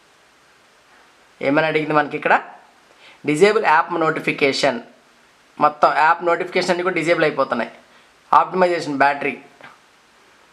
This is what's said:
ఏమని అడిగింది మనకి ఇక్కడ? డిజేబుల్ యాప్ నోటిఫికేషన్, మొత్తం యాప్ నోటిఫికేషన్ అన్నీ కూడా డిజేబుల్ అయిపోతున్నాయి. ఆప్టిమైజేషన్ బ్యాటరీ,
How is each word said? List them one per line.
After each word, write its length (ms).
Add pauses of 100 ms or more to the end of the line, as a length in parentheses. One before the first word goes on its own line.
(1500)
ఏమని 240
అడిగింది 300
మనకి 200
ఇక్కడ? 140 (960)
డిజేబుల్ 340 (100)
యాప్ 160 (140)
నోటిఫికేషన్, 760 (880)
మొత్తం 260 (160)
యాప్ 240
నోటిఫికేషన్ 440
అన్నీ 120
కూడా 140
డిజేబుల్ 280
అయిపోతున్నాయి. 440 (680)
ఆప్టిమైజేషన్ 600
బ్యాటరీ, 320 (1160)